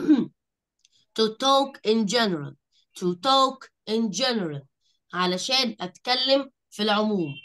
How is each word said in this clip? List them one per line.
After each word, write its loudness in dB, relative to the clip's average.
<clears throat> -20
to 4
talk 2
in 2
general. -2
To 0
talk 0
in -2
general. -4
علشان -2
أتكلم -2
في -6
العموم. 0